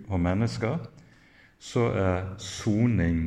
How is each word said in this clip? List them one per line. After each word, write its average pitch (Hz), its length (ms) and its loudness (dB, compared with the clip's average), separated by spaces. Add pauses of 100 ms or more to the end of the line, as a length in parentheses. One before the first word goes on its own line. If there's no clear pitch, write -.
(120)
og 92 100 0
mennesker, 110 640 0 (720)
så - 300 -2 (100)
er 95 300 2 (100)
soning 101 920 2